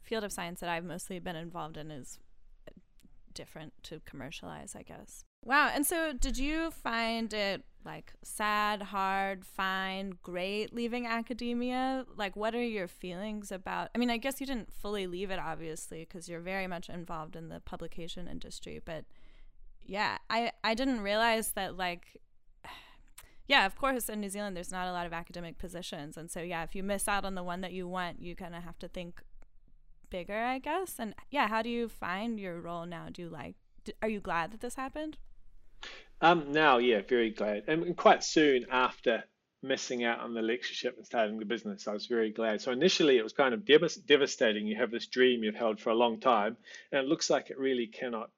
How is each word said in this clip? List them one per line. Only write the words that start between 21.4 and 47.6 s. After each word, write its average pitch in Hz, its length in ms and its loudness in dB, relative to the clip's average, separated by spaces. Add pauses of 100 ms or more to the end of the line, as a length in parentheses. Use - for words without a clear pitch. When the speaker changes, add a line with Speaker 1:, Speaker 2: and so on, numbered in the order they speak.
Speaker 1:
that, 185 240 -4
like, - 460 -6 (420)
<sighs> - 40 -14 (760)
yeah, 262 200 8
of 190 100 -2
course, 262 320 0
in 214 120 -4
New 196 100 -4
Zealand, 202 260 -6
there's 175 160 -8
not 180 160 -4
a 180 40 -4
lot 175 140 -4
of 165 60 -6
academic 170 460 -8
positions. 165 580 -8
And 160 140 -12
so, 180 100 -6
yeah, 165 220 -4
if - 120 -6
you 196 80 -4
miss 196 260 -2
out 196 180 0
on 190 80 -4
the 180 80 -4
one 180 180 -6
that 185 120 -8
you 180 140 -6
want, 180 360 -6
you 170 120 -10
kinda 170 260 -12
have 170 180 -14
to 175 100 -10
think 175 340 -10 (840)
bigger, 185 340 -6
I 254 160 -2
guess. 330 400 -4
And 220 160 -6 (160)
yeah, 254 180 2
how 220 120 0
do 226 80 -2
you 233 220 -2
find 208 500 -4
your 175 220 -6
role 170 240 -6
now? 165 260 -10
Do - 80 -12
you 170 80 -8
like, 165 280 -12 (280)
d-, - 160 -10
are 220 80 2
you 214 120 0
glad 170 320 -2
that 220 80 -14
this 240 160 -8
happened? 294 420 -6 (1040)
Speaker 2:
Um, 160 320 8
now, 147 260 8
yeah, 117 240 6
very 117 280 4
glad. 104 360 -2
And, 160 160 2
and 175 140 -2
quite - 280 8
soon 139 460 6
after 127 540 2 (380)
missing 131 420 0
out 120 160 2
on 120 120 -4
the 117 80 -2
lectureship 120 560 0
and 110 80 -18
starting 110 340 2
the 107 60 -4
business, 104 440 -4
I 104 40 -2
was 104 140 -4
very 113 240 4
glad. 107 320 0
So 135 80 -2
initially 139 480 8
it 110 60 4
was 110 80 -6
kind 131 200 4
of 104 140 -2
devas-, 156 300 8
devastating. 127 720 4
You 110 100 0
have 113 140 0
this 113 160 -4
dream 123 360 6
you've 107 140 0
held 110 240 0
for 120 100 0
a 110 40 6
long 113 260 4
time, 117 360 6 (360)
and 139 120 2
it 135 40 -2
looks 160 200 2
like 139 220 2
it - 80 -8
really 127 300 0